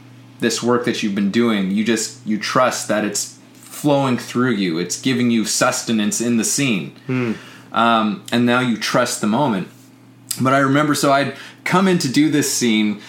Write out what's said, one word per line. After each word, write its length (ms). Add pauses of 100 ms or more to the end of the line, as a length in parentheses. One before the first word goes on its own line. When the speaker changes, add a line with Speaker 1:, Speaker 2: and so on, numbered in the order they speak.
(400)
Speaker 1:
this 200
work 260
that 180
you've 100
been 160
doing. 400
You 140
just, 420
you 100
trust 520
that 160
it's 340 (140)
flowing 640
through 360
you. 260
It's 200
giving 300
you 140
sustenance 760
in 160
the 60
scene. 540 (100)
Speaker 2:
Hmm. 260 (380)
Speaker 1:
Um, 640
and 120
now 140
you 180
trust 440
the 80
moment. 400 (720)
But 120
I 60
remember, 380
so 160
I'd 240 (260)
come 240
in 120
to 120
do 180
this 240
scene. 560